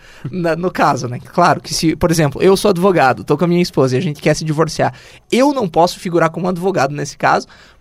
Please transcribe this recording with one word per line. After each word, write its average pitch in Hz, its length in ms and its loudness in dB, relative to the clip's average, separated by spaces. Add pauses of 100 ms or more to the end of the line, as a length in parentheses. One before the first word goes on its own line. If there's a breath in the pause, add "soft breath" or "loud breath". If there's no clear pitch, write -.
(120)
<laughs> - 200 -14
na, 170 240 -2
no 175 160 -4
caso, 143 380 0
né? 113 100 -10
Claro 175 420 0
que - 140 -10
se, - 220 -2
por 165 160 0
exemplo, 156 280 0
eu 190 160 6
sou 208 140 0
advogado, 165 540 2
tô 147 120 0
com 180 80 -2
a 170 40 2
minha 175 120 2
esposa 135 360 0
e - 20 0
a - 20 -2
gente - 220 -6
quer 151 120 2
se 151 100 -6
divorciar, 156 400 -2 (480 loud breath)
eu 277 220 4
não 254 120 -2
posso 165 320 0
figurar 165 320 0
como 160 160 -6
advogado 165 480 -2
nesse 143 220 -10
caso, 156 300 0 (340 loud breath)